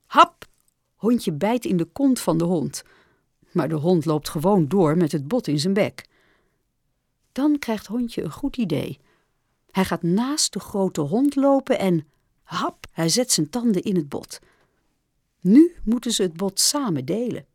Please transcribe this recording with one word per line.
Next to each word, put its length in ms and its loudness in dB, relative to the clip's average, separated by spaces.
Hap! 400 2
Hondje 360 0
bijt 340 -2
in 120 0
de 80 0
kont 340 0
van 180 0
de 60 0
hond. 400 -4
Maar 180 -2
de 60 -4
hond 300 2
loopt 240 -2
gewoon 380 2
door 300 2
met 140 0
het 160 -4
bot 200 -2
in 120 0
zijn 140 0
bek. 320 -2
Dan 280 2
krijgt 280 -4
hondje 360 -4
een 80 -6
goed 260 -6
idee. 420 -2
Hij 140 2
gaat 180 -4
naast 500 0
de 60 -6
grote 420 -4
hond 340 0
lopen 440 2
en 280 0
hap, 480 -8
hij 180 -2
zet 220 0
zijn 180 0
tanden 340 0
in 120 -2
het 140 -2
bot. 300 -12
Nu 440 6
moeten 280 -2
ze 100 -2
het 120 -2
bot 260 -6
samen 460 -2
delen. 500 -6